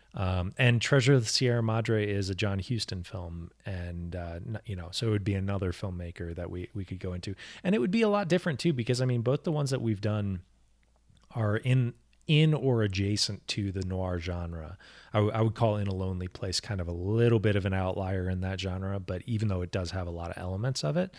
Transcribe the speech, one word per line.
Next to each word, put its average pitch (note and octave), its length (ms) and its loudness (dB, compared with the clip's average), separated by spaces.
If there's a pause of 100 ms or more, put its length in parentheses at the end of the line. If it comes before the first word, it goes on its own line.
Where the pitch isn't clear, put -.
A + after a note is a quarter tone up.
(140)
Um, F#2 440 0
and A#2+ 240 4
Treasure C3+ 320 6
of B2+ 100 6
the G#2 60 -4
Sierra A#2+ 340 2
Madre A2 480 2
is G2 180 0
a G2 60 -2
John G2 240 0
Huston G2 440 -4
film, E2+ 460 -10 (160)
and, F2 500 -6
uh, E2+ 300 -8
n-, A2 200 -6
you G2+ 100 -6
know, E2+ 160 -10
so - 160 -2
it A2 40 4
would G#2 120 2
be G2+ 100 2
another G2 380 0
filmmaker F2 640 -8
that F2 160 -6
we, F2+ 240 -8
we G2 100 -6
could F#2 140 -10
go F#2 140 -6
into, F2+ 200 -6 (300)
and F3+ 100 2
it A3 60 2
would A#3+ 100 2
be A3+ 120 2
a G#3+ 80 4
lot G3+ 180 0
different E3 320 2
too, F3 140 2
because, B2 280 0
I B2+ 40 2
mean, B2 160 2
both B2 240 0
the F3+ 60 0
ones D3 200 0
that C3+ 100 -2
we've G#2+ 200 0
done G#2 400 -2 (920)
are G#2+ 240 2
in, B2+ 360 2 (340)
in D#3 260 6
or B2+ 300 4
adjacent G2 640 0
to G2+ 220 -2
the F#2+ 140 -4
noir F#2 340 -2
genre. E2+ 580 -6 (360)
I, A2 40 4
w-, G#2+ 160 4
I A2+ 80 2
would A2+ 140 2
call G#2+ 220 4
In G2+ 100 -2
a G2 60 -2
Lonely F#2 340 -2
Place - 320 -4
kind G2+ 220 -6
of E2+ 60 -4
a F2 60 -4
little A2 460 4
bit G2+ 160 4
of G2 100 2
an F#2+ 80 2
outlier F#2+ 560 0
in F#2 120 0
that F#2+ 180 -2
genre, F#2+ 400 -4
but F#2 260 -6
even A2 220 0
though F#2+ 140 0
it F2 100 -6
does F2+ 200 -2
have F#2 160 -4
a E2+ 40 -6
lot E2+ 200 -8
of - 60 -10
elements G2 460 -4
of D3+ 140 0
it, F#3 220 -2